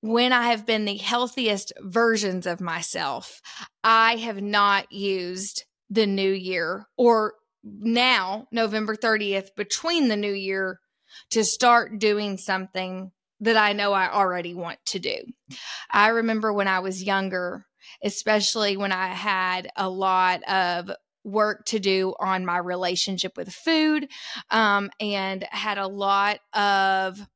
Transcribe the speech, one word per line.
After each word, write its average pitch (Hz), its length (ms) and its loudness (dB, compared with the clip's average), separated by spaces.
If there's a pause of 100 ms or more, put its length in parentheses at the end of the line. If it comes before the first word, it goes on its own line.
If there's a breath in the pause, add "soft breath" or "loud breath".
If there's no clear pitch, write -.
When 233 320 2
I 240 200 2
have 220 120 -2
been 214 220 0
the 202 100 -4
healthiest 240 840 -2
versions 202 640 0
of 175 160 -4
myself, 165 800 -4 (420 loud breath)
I 226 320 6
have 220 240 -6
not 202 500 2
used 190 720 -4 (260)
the 214 160 2
new 196 260 2
year 185 540 -4 (100)
or 226 380 4 (280)
now 214 880 0
November 220 460 -2
thirtieth 208 580 -2
between 311 540 0
the 214 80 2
new 208 160 -2
year 190 480 -4 (520 loud breath)
to 220 120 2
start 233 540 4
doing 208 400 0
something 190 760 -6 (280)
that 220 180 4
I 208 160 4
know 202 180 0
I 190 180 2
already 180 440 0
want 170 320 -8
to - 120 -6
do. 165 160 -4 (760 loud breath)
I 214 180 6
remember 226 460 0
when 202 140 0
I 190 100 2
was 190 260 -6
younger, 190 640 -2 (360 loud breath)
especially 208 760 0
when 196 140 -2
I 185 160 -2
had 185 680 -2
a 190 140 -2
lot 185 540 2
of 180 460 0 (340)
work 208 420 0
to 226 120 -2
do 190 400 2
on 185 280 -2
my 175 100 -2
relationship 180 800 -2
with 180 160 -10
food, 311 560 0 (420 loud breath)
um, 202 380 2 (100)
and 190 520 -4
had 202 260 -4
a 196 100 -4
lot 196 520 2 (160)
of 190 680 2 (160)